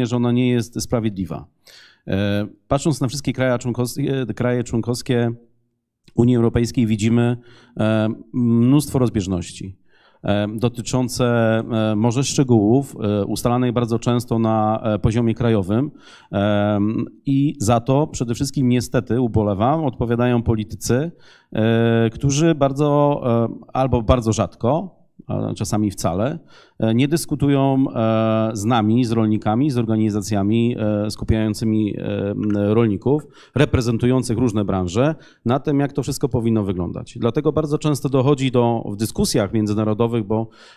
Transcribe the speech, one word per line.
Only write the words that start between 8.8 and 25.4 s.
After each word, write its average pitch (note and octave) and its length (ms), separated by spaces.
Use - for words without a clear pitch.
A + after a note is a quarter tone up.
rozbieżności, G2 800
e, G#2 320
dotyczące, A#2+ 720
e, A2 240
może A#2 280
szczegółów, B2 760
e, G#2 240
ustalanych A#2+ 480
bardzo A#2 260
często A#2+ 400
na, A2 440
e, G#2+ 160
poziomie A#2 360
krajowym, A2+ 560
e, G#2 480
i C#3 320
za A#2 220
to C3+ 260
przede A#2 280
wszystkim C3+ 340
niestety B2 520
ubolewam, A2 640
odpowiadają A#2+ 580
politycy, A#2 680
e, A2+ 580
którzy D3+ 440
bardzo, C#3+ 720
e, A#2 240
albo B2+ 300
bardzo A2+ 300
rzadko, A#2+ 680
a G#2+ 280